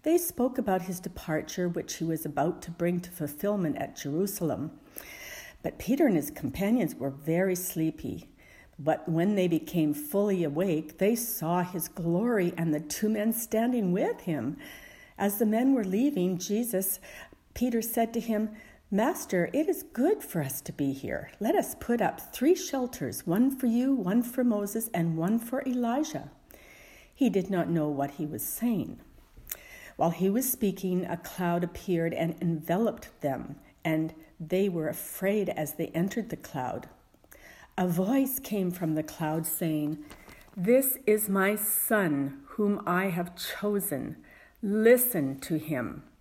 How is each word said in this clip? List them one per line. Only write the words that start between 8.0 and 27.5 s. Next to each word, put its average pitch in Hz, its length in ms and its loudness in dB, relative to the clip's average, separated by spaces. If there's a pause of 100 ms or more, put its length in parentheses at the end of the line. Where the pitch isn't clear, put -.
But 147 300 0
when 170 280 2
they 185 120 4
became 156 460 2
fully 196 500 0
awake, 156 540 -2
they 214 180 4
saw 175 460 -2
his 175 260 -4
glory 180 680 0
and 165 160 0
the 151 60 0
two - 280 -2
men 220 240 2
standing 220 640 0
with 330 280 0
him. 139 360 -2 (600)
As 202 200 0
the 233 80 2
men 240 280 4
were 226 120 2
leaving, 190 540 2
Jesus, 202 600 -2 (540)
Peter 233 300 0
said 226 300 0
to 233 60 -2
him, 220 300 0 (400)
"Master, 202 640 2
it 302 160 2
is - 140 -2
good 349 400 0
for - 180 -2
us 135 200 -4
to - 120 -10
be 139 180 0
here. - 480 -6
Let 247 160 2
us - 240 0
put 240 220 0
up - 180 0 (140)
three 330 220 4
shelters, 247 720 -4
one 240 280 4
for 254 120 0
you, 254 280 2
one 214 280 2
for 254 200 -2
Moses, 214 480 0
and 165 240 2
one 196 240 2
for - 260 -4
Elijah." 247 680 -2 (840)
He 247 160 4
did 185 220 0